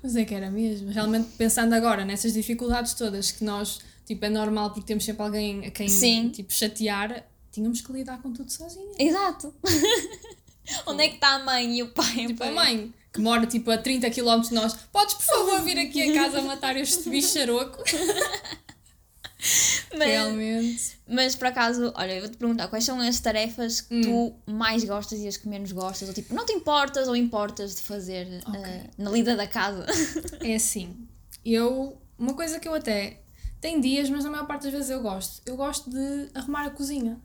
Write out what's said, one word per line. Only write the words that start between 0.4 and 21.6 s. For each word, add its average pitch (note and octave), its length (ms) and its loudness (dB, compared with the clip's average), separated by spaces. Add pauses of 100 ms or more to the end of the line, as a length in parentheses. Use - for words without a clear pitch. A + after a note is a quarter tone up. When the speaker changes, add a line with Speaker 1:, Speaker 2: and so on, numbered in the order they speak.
Speaker 1:
mesmo. G#3 400 -2
Realmente, A3 380 2 (100)
pensando A3+ 360 4
agora A3+ 300 4
nessas G3+ 300 0
dificuldades A#3 600 0
todas G3 340 -2
que - 140 -6
nós, G#3 360 -4 (280)
tipo, G#3 180 -4
é G#3 40 0
normal G#3+ 420 0
porque G#3 160 -10
temos G#3 180 -2
sempre A3 160 -4
alguém G#3 460 -4
a - 20 -8
quem, G3+ 180 -4
Speaker 2:
Sim. A3+ 420 6
Speaker 1:
tipo, G#3 220 -8
chatear, G#3+ 720 -2 (280)
tínhamos A#3 300 -2
que - 100 -14
lidar C4 320 -8
com C4 100 -8
tudo B3+ 180 -10
sozinha. F#4+ 460 -12
Speaker 2:
Exato. E4 640 2
<laughs> F#4+ 1300 0
Onde C#4+ 160 2
é D#4 60 4
que D#4 100 -8
tá C#4 160 6
a C4+ 40 0
mãe B3 380 0
e A#3+ 60 0
o A#3 60 -6
pai? A#3 360 0
Speaker 1:
Tipo, A#3 180 -4
a A#3+ 40 -2
Speaker 2:
Pois. D4+ 80 -4
Speaker 1:
mãe, A#3 380 2 (200)
que G#3+ 80 -2
mora, A3+ 240 4
tipo, A#3 240 -2
a A3+ 80 4
trinta B3 320 2
quilómetros A#3 400 4
de A#3 60 0
nós, A3+ 180 2 (180)
"Podes, G4+ 220 4
por - 120 -4
favor, G4 360 4
vir F4+ 160 0
aqui D4+ 320 2
a D4+ 40 4 (100)
casa C#4 180 2
matar C4+ 340 -2
este C#4 320 0
bicharoco?" C4 760 2
Speaker 2:
<laughs> - 100 2 (2000)
Mas, D4+ 140 4
Speaker 1:
Realmente. A3 880 0 (100)
Speaker 2:
mas, B3+ 280 2
por B3+ 120 0
acaso, A#3+ 480 2